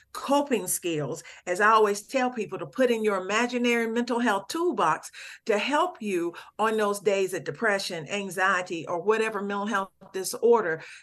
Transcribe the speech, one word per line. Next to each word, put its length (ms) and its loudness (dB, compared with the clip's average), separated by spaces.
coping 560 0
skills, 560 -4
as 140 0
I 80 6
always 320 6
tell 280 0
people, 300 -6
to 60 -8
put 260 2
in 100 0
your 200 2
imaginary 680 0
mental 320 0
health 300 0
toolbox 600 0
to 120 2
help 440 0
you 320 -2
on 180 2
those 240 0
days 340 2
of 120 -6
depression, 640 -2
anxiety, 800 -2
or 120 -4
whatever 400 2
mental 260 -4
health 240 -2
disorder 680 2